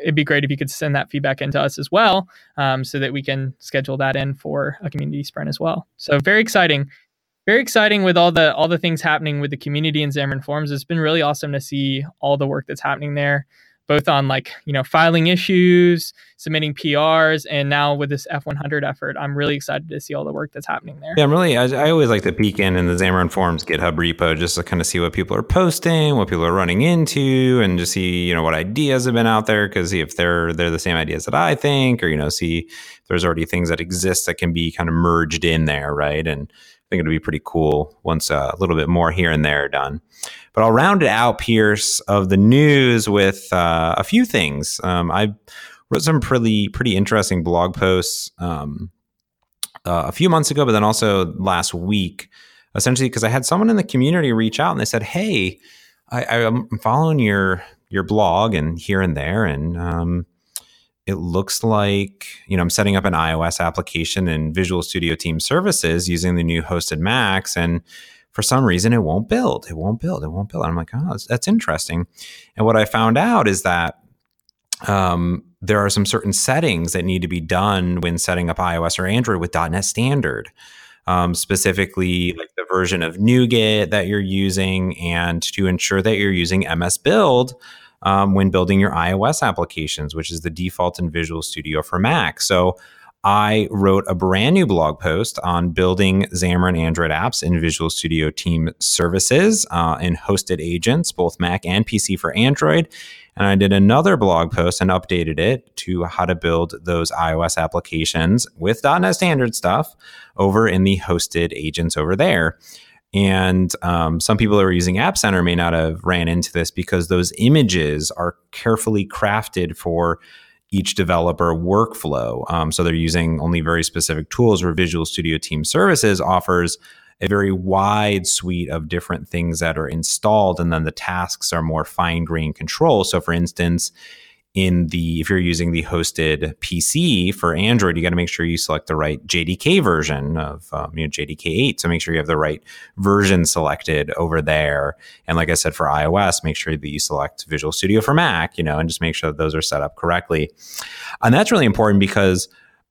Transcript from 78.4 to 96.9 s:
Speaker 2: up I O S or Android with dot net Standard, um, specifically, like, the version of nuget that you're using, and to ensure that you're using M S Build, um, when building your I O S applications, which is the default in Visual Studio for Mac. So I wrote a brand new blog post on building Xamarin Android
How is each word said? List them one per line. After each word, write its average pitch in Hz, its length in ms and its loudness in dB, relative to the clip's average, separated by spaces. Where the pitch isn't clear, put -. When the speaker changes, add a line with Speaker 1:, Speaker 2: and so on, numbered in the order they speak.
Speaker 2:
up 82 100 -4
I 87 180 -2
O 82 60 -2
S 82 160 -2
or 95 80 -2
Android 110 340 0
with 85 100 -6
dot 82 200 -2
net 95 140 -2
Standard, 110 640 -2
um, 87 260 2
specifically, 90 1040 0
like, 82 180 -14
the 90 160 -6
version 92 300 0
of 82 160 -4
nuget 110 720 2
that 98 160 0
you're 101 140 -2
using, 95 800 0
and 85 420 -2
to - 240 -2
ensure 92 380 0
that 107 140 2
you're 101 140 0
using 92 360 0
M 82 160 -2
S - 160 -2
Build, 143 560 2
um, 98 300 2
when 95 160 4
building 92 300 4
your 98 140 2
I 85 200 0
O 98 100 0
S 147 200 0
applications, 78 720 -4
which 80 160 -6
is 82 100 -8
the 85 80 -6
default 90 500 -4
in 85 120 -2
Visual 82 300 -4
Studio 76 400 -6
for 90 180 -4
Mac. 113 420 -2
So 92 360 2
I 104 460 2
wrote 98 380 4
a 95 80 -2
brand 95 400 2
new 185 100 4
blog 82 340 2
post 87 440 -2
on 87 300 0
building 92 500 2
Xamarin 90 420 2
Android 82 360 0